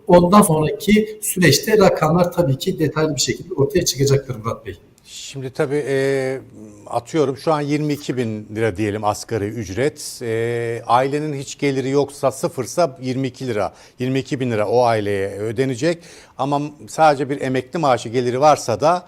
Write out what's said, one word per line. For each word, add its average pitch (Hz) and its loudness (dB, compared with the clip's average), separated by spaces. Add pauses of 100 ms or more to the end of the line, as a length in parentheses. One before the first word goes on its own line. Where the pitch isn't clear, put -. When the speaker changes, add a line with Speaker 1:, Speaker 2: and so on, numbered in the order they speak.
Speaker 1:
Ondan 180 8
sonraki 160 2
süreçte 180 2
rakamlar 175 4
tabii 151 0
ki 160 -4
detaylı 151 0
bir 131 -2
şekilde - -4
ortaya 143 0
çıkacaktır 131 0
Murat 110 -8
Bey. 92 -12 (300)
Speaker 2:
Şimdi - -12
tabii, 143 -2
e, 135 0 (480)
atıyorum 131 -2
şu 165 0
an 147 0
yirmi 147 -2
iki 139 -6
bin 110 -4
lira 107 0
diyelim 104 -2
asgari 104 -2
ücret. 107 -6
E, 117 -4
ailenin 139 2
hiç 139 -10
geliri 131 0
yoksa, 139 0
sıfırsa 139 -2
yirmi 131 -4
iki 127 -10
lira, 104 -2 (260)
yirmi 131 -2
iki 131 -4
bin 127 -2
lira 104 0
o 120 4
aileye 101 0
ödenecek. 120 -2 (400)
Ama 143 -2 (260)
sadece 147 2
bir 139 -6
emekli 131 -4
maaşı 123 2
geliri 123 0
varsa 135 4
da 175 2